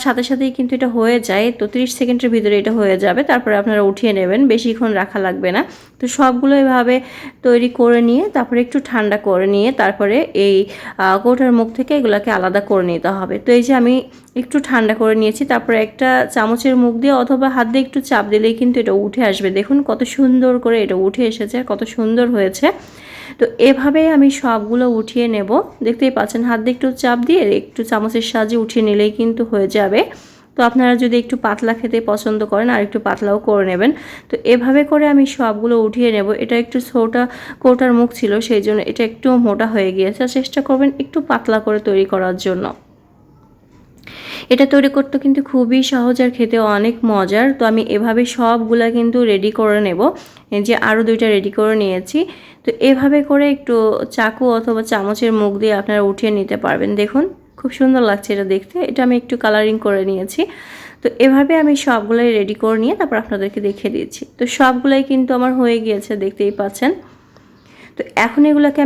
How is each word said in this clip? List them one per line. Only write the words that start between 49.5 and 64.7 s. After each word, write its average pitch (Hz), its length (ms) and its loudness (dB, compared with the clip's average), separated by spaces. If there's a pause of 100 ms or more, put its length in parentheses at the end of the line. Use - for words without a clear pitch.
করে 208 280 2
নেব। 175 120 -2 (560)
এই 208 120 0
যে 240 60 2 (140)
আরও 220 200 2
দুইটা 226 260 2
রেডি 196 240 0
করে 220 240 2
নিয়েছি। 185 360 -2 (460)
তো 233 60 0 (180)
এভাবে 269 300 4 (120)
করে 285 160 4 (100)
একটু 277 180 -4 (420)
চাকু 226 280 -2 (140)
অথবা 226 320 -2
চামচের 214 500 0
মুখ 202 120 0 (100)
দিয়ে 214 180 2
আপনারা 208 300 0
উঠিয়ে 214 280 -2
নিতে 196 260 -4
পারবেন। 190 260 0 (100)
দেখুন 240 240 0 (340)
খুব 262 200 -6
সুন্দর 262 320 4
লাগছে 202 240 -4
এটা 196 200 -2
দেখতে। 196 220 -6 (140)
এটা - 160 -4
আমি 247 160 2
একটু 240 120 -8 (100)
কালারিং 214 320 2 (100)
করে 196 240 0
নিয়েছি। 190 300 -6 (640)
তো - 40 -2 (180)
এভাবে 277 280 4 (100)
আমি 294 120 4 (120)
সবগুলাই 233 420 0 (100)
রেডি 202 240 -2
করে 220 200 0
নিয়ে 285 180 0
তারপর 277 240 -2
আপনাদেরকে 202 440 -6
দেখিয়ে 202 280 -6
দিচ্ছি। - 260 -8 (160)
তো - 40 -4 (160)
সবগুলাই 269 520 2